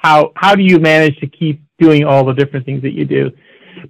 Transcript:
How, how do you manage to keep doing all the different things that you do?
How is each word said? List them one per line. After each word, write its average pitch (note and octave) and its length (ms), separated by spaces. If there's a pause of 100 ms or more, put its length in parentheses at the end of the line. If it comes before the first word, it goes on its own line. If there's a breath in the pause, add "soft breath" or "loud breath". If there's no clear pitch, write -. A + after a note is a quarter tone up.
How, D3+ 340
how G3+ 200
do G3 60
you F#3 160
manage D#3 440
to C#3 60
keep D3+ 340 (180)
doing D#3 240
all C#3 220
the C3 80
different C#3 320
things C#3 160
that C3 100
you D3+ 140
do? C#3 260 (580 loud breath)